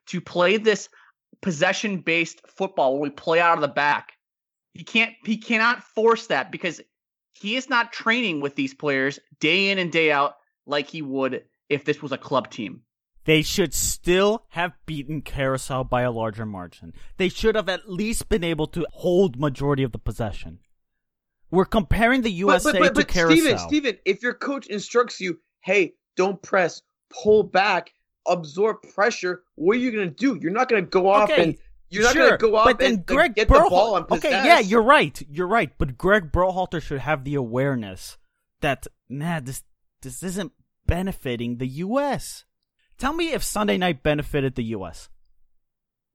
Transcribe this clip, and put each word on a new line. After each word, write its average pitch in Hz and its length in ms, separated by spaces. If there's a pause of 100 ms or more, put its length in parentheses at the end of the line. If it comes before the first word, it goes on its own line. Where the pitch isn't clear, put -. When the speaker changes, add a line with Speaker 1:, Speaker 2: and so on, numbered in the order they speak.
Speaker 1:
to 180 120
play 180 380
this 214 320 (520)
possession-based 170 1040
football 170 460
where 143 100
we 143 60
play 165 300
out 170 180
of 151 40
the 143 60
back. 143 460 (600)
He 170 100
can't, 226 300 (100)
he 220 140
cannot 233 460
force 226 440
that 160 240
because 170 300 (520)
he 208 220
is 254 140
not 233 240
training 226 480
with 143 140
these 135 180
players 139 460 (200)
day 185 300
in 196 80
and 175 140
day 160 200
out 143 240 (300)
like 147 220
he 160 140
would 135 420 (260)
if 143 160
this 147 160
was 143 100
a 131 60
club 131 320
team. 95 320 (440)
Speaker 2:
They 156 180
should 175 320
still 196 720
have 170 240 (140)
beaten 143 340
Curacao 131 640
by 123 180
a 123 100
larger 110 340
margin. 90 480 (240)
They 185 120
should 220 260
have 196 140
at 185 180
least 214 420
been 196 140
able 160 240
to 170 240
hold 175 480
majority 139 440
of 120 80
the 107 80
possession. 98 600 (920)
We're 180 140
comparing 226 560
the 226 100
Speaker 3:
But, 170 60
Speaker 2:
U 196 140
S 185 140
A 302 60
Speaker 3:
but, 196 80
but, - 80
Speaker 2:
to - 60
Speaker 3:
but - 180
Steven, 320 260
Speaker 2:
Curacao. 208 300
Speaker 3:
Steven, 285 380
if 190 180
your 240 100
coach 277 340
instructs 233 540
you, 180 180 (220)
"Hey, 190 320 (220)
don't 190 260
press, 180 400 (300)
pull 214 320
back, 185 480 (360)
absorb 180 500 (180)
pressure," 190 480 (120)
what 190 220
are - 20
you 247 120
gonna 208 180
do? 202 320
You're 165 100
not 247 180
gonna 214 120
go 185 280
off 208 200
Speaker 2:
Okay, 180 140
Speaker 3:
and 160 140 (320)
you're 202 140
not 254 100
Speaker 2:
sure, 320 160
Speaker 3:
gonna 202 80
go 220 180
off 220 100
Speaker 2:
but 247 140
then 262 140
Speaker 3:
and, 185 120
Speaker 2:
Greg 339 220
Speaker 3:
and 220 80
get 208 120
the 240 80
Speaker 2:
Berhal- 339 140
Speaker 3:
ball 196 280
and 165 80
Speaker 2:
Okay, 285 240
Speaker 3:
possess. 254 160
Speaker 2:
yeah, 330 140
you're 220 220
right. 214 480
You're 170 180
right. 202 300
But 135 220
Greg 180 320
Berhalter 180 500
should 143 180
have 139 260
the 143 100
awareness 123 800 (440)
that, 143 260 (200)
nah, 156 320
this, 131 240 (380)
this 131 220
isn't 185 300 (340)
benefiting 123 720
the 131 100
U 185 320
S. 269 460 (540)
Tell 277 140
me 330 180
if 226 140
Sunday 208 320
night 180 260
benefited 147 520
the 123 100
U 104 200
S. - 220 (1080)